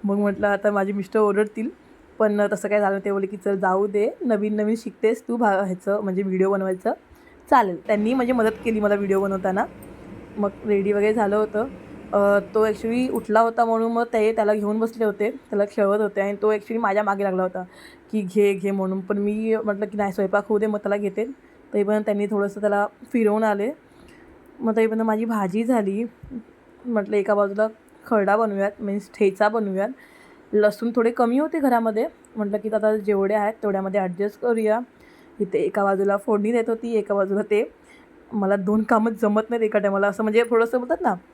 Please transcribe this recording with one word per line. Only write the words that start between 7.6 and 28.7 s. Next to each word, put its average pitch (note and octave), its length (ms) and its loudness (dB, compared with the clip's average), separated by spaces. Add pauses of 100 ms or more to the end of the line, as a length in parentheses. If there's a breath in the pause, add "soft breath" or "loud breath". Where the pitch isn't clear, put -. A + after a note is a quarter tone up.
त्यांनी G#3+ 280 2
म्हणजे B3+ 180 0
मदत A3 220 2 (100)
केली A3+ 160 0
मला G#3 140 4
व्हिडिओ G3 260 2
बनवताना. G3 440 0 (720)
मग G3+ 140 -2 (160)
रेडी G3+ 260 2
वगैरे G#3 220 2
झालं G#3 220 0
होतं. G#3+ 300 -2 (460)
अ, G3+ 260 4 (160)
तो A3 120 4
actually A#3 440 -2
उठला A3 300 2
होता, A3+ 240 2
म्हणून A3+ 280 0
मग A#3 200 2
ते A3 200 2
त्याला G#3+ 220 2
घेऊन G#3 240 -2
बसले A3+ 260 -2
होते, G#3 260 0
त्याला G3+ 420 -2
खेळवत G3+ 280 2
होते G3+ 200 -2
आणि G3+ 220 -2
तो G#3+ 100 4
actually A3 280 -2
माझ्या G#3 220 2
मागे G3+ 220 0
लागला F#3 180 0
होता F#3 220 -4 (480 loud breath)
की, G#3+ 80 0
"घे, G3+ 320 2
घे," G3 180 -2
म्हणून. F#3+ 300 -2
पण F#3 180 -4
मी G#3+ 380 0
म्हटलं G#3 300 -4
की, G#3 100 -10
"नाही, G3+ 160 -2
स्वयंपाक G3+ 360 0
होऊ G#3+ 100 2
दे, G#3+ 80 0
मग G#3+ 120 -2
त्याला G3+ 180 -2
घेते." G#3 300 -4 (480 loud breath)
तरी G#3 80 2
पण G#3+ 200 0
त्यांनी G#3 240 0
थोडंसं G3+ 340 -2
त्याला G3+ 260 2 (260)
फिरवून A3 320 2
आले. G#3+ 280 0 (880 loud breath)
मग A3+ 160 0
तरी A3+ 100 4
पण A3 140 -2
माझी A3 240 0
भाजी G#3+ 400 -2
झाली. A3 400 0 (800)
म्हटलं G#3+ 320 -2
एका G3+ 180 2
बाजूला G3+ 340 0 (380)
खरडा G3+ 300 2
बनवूयात, G3+ 440 0